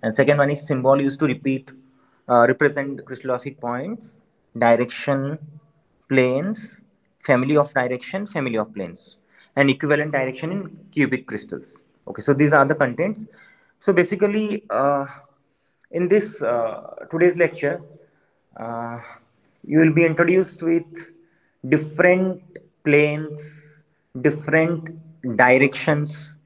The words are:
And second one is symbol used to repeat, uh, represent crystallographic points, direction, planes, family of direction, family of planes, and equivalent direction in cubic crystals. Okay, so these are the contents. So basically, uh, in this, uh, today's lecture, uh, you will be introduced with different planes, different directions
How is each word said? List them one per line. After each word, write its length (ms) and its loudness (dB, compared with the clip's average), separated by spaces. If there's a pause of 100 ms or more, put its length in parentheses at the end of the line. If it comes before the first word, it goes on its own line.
And 100 -2
second 240 4
one 140 2
is 160 -8
symbol 340 2
used 200 -2
to 60 2
repeat, 440 -4 (560)
uh, 180 6
represent 600 -2
crystallographic 560 -8
points, 580 -10 (380)
direction, 840 0 (720)
planes, 720 -2 (380)
family 360 2
of 180 2
direction, 520 -4
family 320 -4
of 160 -4
planes, 420 -14 (400)
and 140 4
equivalent 440 0
direction 380 -4
in 280 -8 (120)
cubic 340 0
crystals. 580 -12 (240)
Okay, 140 -12
so 120 2
these 200 2
are 120 6
the 100 -2
contents. 500 -4 (540)
So 120 0
basically, 760 0
uh, 360 0 (880)
in 160 -2
this, 340 0
uh, 400 -4 (300)
today's 240 2
lecture, 460 -2 (760)
uh, 440 -10 (680)
you 140 2
will 120 6
be 140 4
introduced 580 0
with 220 0 (800)
different 760 0 (440)
planes, 960 -2 (380)
different 680 0 (440)
directions 1120 2